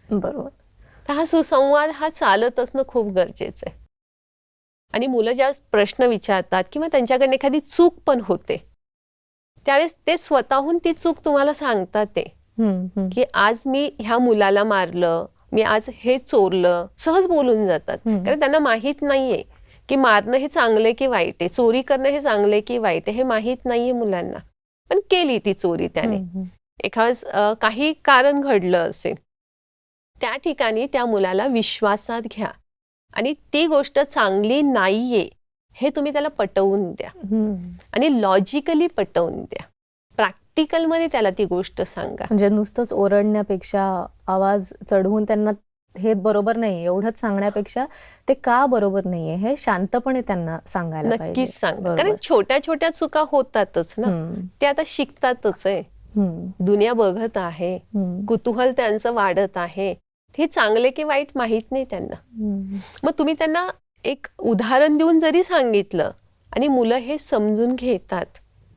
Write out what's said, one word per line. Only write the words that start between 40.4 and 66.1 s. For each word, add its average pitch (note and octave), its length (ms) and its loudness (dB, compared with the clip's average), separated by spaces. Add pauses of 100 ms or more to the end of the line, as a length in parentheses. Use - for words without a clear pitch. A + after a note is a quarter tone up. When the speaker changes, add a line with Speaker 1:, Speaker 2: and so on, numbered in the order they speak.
Speaker 2:
त्याला A3 180 2
ती F#3+ 140 -2
गोष्ट F3+ 380 -4
सांगा. - 420 -8
Speaker 1:
म्हणजे G3+ 240 2
नुसतंच G#3+ 440 -2
ओरडण्यापेक्षा, G3+ 1120 0 (200)
आवाज G3 460 0 (180)
चढवून G3+ 340 2
त्यांना G#3+ 260 0 (480)
हे A3 160 0
बरोबर G#3 420 0
नाही G3 280 -2
एवढंच G3+ 360 -2
सांगण्यापेक्षा, G#3 640 -2 (420)
ते C4+ 60 4
का B3+ 320 2
बरोबर G3+ 380 0
नाहीये E3 320 -4
हे G#3+ 220 -2
शांतपणे B3 640 -2
त्यांना E3+ 460 -4
सांगायला D#3+ 420 -4
पाहिजे. D#3+ 200 -2
Speaker 2:
नक्कीच B3 260 -4
सांगा. - 260 -4
Speaker 1:
बरोबर. F3 160 -2
Speaker 2:
कारण G4 260 0
छोट्या D#4+ 400 2
छोट्या D#4+ 280 -2
चुका D#4 360 -2
होतातच A#3+ 720 -2
ना. G#3+ 80 -2
Speaker 1:
हम्म. F3 400 -6 (140)
Speaker 2:
ते - 60 2
आता C#4+ 200 0
शिकतातच B3+ 800 -2
आहे. F#3+ 140 0 (360)
Speaker 1:
हम्म. F3+ 340 -2 (100)
Speaker 2:
दुनिया G3+ 320 2
बघत A3 440 0
आहे, F3+ 400 -4
Speaker 1:
हम्म. F#3 480 -6
Speaker 2:
कुतूहल A#3 480 0
त्यांचं A#3 400 0
वाढत G3 440 0
आहे. F3+ 380 -4 (440)
हे D#4 80 2
चांगले A#3+ 440 2
की C#4+ 120 -6
वाईट D4 320 -2
माहीत A3+ 280 -2 (100)
नाही C4 120 -2
त्यांना. F#3 300 -10
Speaker 1:
हम्म. G3+ 600 -8 (280)
Speaker 2:
मग D4 140 2
तुम्ही D#4 200 0
त्यांना E4 300 -2 (360)
एक - 220 -6 (120)
उदाहरण B3+ 580 2
देऊन D#4+ 220 4
जरी D#4+ 240 4
सांगितलं A#3 680 0 (460)